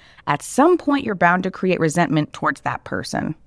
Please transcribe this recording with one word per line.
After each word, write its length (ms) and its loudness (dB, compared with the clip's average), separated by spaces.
at 160 -2
some 380 4
point 260 -2
you're 80 -4
bound 300 2
to 80 -2
create 280 0
resentment 540 0
towards 280 -4
that 240 -6
person. 500 -6